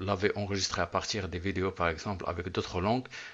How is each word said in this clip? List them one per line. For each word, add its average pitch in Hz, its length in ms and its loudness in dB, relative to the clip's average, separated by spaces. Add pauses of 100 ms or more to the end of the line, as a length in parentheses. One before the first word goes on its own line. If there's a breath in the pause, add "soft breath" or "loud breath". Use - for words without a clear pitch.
l'avais 98 340 2
enregistré 98 440 0
à 87 60 2
partir 95 420 0
des 87 100 -2
vidéos 92 320 0
par 90 160 2
exemple 85 400 -2
avec 87 220 -2
d'autres 90 320 -2
langues, 120 260 2 (260 loud breath)